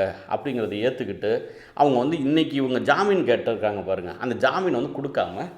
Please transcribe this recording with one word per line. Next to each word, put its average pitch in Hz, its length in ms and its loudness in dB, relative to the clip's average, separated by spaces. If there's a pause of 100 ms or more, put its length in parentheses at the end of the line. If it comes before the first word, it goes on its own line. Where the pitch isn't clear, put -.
(300)
அப்படிங்கிறத 110 520 -2
ஏத்துக்கிட்டு, 104 500 -2 (420)
அவங்க 139 260 4
வந்து 151 200 0
இன்னைக்கு 139 360 2
இவங்க 127 240 0
ஜாமீன் 170 480 2
கேட்டிருக்காங்க 104 580 0
பாருங்க, 90 340 -4
அந்த 123 160 -2
ஜாமீன் 139 440 2
வந்து - 180 -4
கொடுக்காம 117 480 -4 (120)